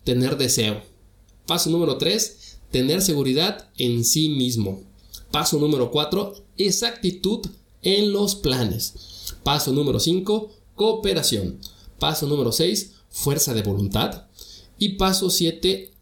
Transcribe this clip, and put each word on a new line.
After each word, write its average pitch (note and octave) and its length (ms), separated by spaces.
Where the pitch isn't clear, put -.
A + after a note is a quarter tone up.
tener B2+ 320
deseo. A#2 460
Paso E3+ 240
número D#3+ 260
tres, - 600
tener C3+ 320
seguridad D3+ 760
en A#2+ 260
sí D#3 240
mismo. A#2+ 540
Paso D3+ 280
número C#3+ 320
cuatro, D3 440
exactitud G3 840
en G3+ 300
los G3+ 220
planes. - 1000
Paso C#3+ 280
número C3+ 280
cinco, G3 500
cooperación. F3 840
Paso D3+ 280
número C#3 260
seis, F#3+ 400
fuerza C#3 440
de A2 80
voluntad. G2 640
Y G3+ 120
paso F#3+ 400
siete, F3+ 720